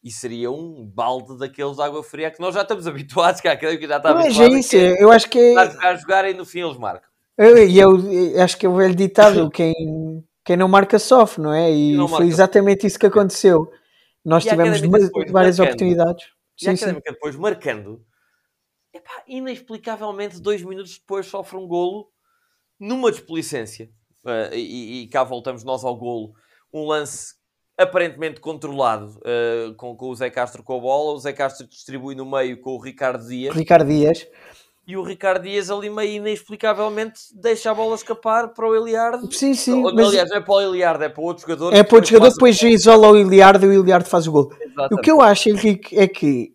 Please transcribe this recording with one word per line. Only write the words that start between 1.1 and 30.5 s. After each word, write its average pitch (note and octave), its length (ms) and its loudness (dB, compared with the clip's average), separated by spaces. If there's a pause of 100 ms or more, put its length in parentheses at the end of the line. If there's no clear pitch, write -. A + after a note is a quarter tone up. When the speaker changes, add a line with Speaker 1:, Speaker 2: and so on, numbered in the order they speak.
Speaker 1:
daqueles C#3 400 -10
de D3 40 -6
água D3 220 -8
fria D3+ 260 -10
que D#3+ 120 -18
nós F3+ 120 -8
já G3 100 -4
estamos G3 220 -8
<laughs> - 20 -8
habituados, D#3+ 520 -4
que - 80 -4
a D#3+ 60 0
Académica D#3 340 -8
já D3 80 -4
está D#3 180 0
Speaker 2:
Pois, E4+ 120 2
Speaker 1:
habituada A#3+ 280 6
Speaker 2:
é C4+ 60 2
isso, B3+ 120 -8
Speaker 1:
que - 40 2
Speaker 2:
eu F#3 340 4
acho A3+ 200 6
que B3+ 100 -2
é A#3+ 180 6
Speaker 1:
a - 80 6
jogar, - 220 -4
a F3+ 80 0
jogar F#3+ 340 -2
e F#3+ 40 -6
no F#3 120 -14
fim E3+ 140 -14
eles D#3+ 180 -10
marcam. G2 320 -14 (280)
Speaker 2:
Eu, A#3 280 8
e F#3 140 4
eu, F#3+ 320 6
eu F3+ 320 0
acho F3 140 -2
que - 80 -6
é F#3 40 2
o F3+ 60 -2
velho F#3 180 2
ditado, F#3+ 540 4
Speaker 1:
<laughs> - 20 -6
Speaker 2:
quem, E3 240 -4 (680)
quem F3 140 -2
não F#3 100 0
marca G3 320 2
sofre, A3+ 420 2
não D3+ 120 -4
é? E3 180 0
E D3 200 0
Speaker 1:
Quem D3 60 0
não F3 120 -2
Speaker 2:
foi D#3+ 100 -4
Speaker 1:
marca E3+ 140 2
Speaker 2:
exatamente G3 520 2
isso G3 140 -4
que - 60 0
aconteceu. F#3+ 680 0 (540)
Nós D#3+ 180 0
Speaker 1:
E A3+ 60 -6
a - 20 2
Speaker 2:
tivemos E3 280 0
Speaker 1:
Académica F3 200 2
Speaker 2:
ma-, G3 60 2
Speaker 1:
depois F#3+ 260 -6
Speaker 2:
várias F#3 260 2
Speaker 1:
marcando. D3+ 180 0
Speaker 2:
oportunidades. F3 500 -2
Speaker 1:
E - 420 -14
a F#3+ 40 -2
Speaker 2:
Sim, F#3 40 -2
sim. F#3 80 -6
Speaker 1:
Académica E3 300 -8
depois C#3+ 240 -12
marcando, A#2 680 -10 (880)
epá, B4 320 -20
inexplicavelmente, A3 1160 -14
dois G3+ 220 -6
minutos F#3+ 360 -18
depois F#3+ 280 -10
sofre F#3+ 300 -16
um F#3+ 80 -16
golo F3+ 440 -8 (680)
numa A#3+ 320 -4
desplicência. C3+ 760 -12 (360)
Ah, A2+ 280 -8
e, A#2 500 -14
e A2 40 -20
cá C3 160 -4
voltamos B2 400 -12
nós B2+ 220 -10
ao B2 100 -8
golo. A2+ 380 -12 (400)
Um D#3 140 -12
lance D3+ 480 -8 (420)
aparentemente E3 600 -4
controlado, B2 880 -8
ah, A#2 520 -6
com, A#2+ 180 -18
com A#2+ 140 -16
o B2+ 60 -14
Zé B2 140 -8
Castro A#2+ 340 -10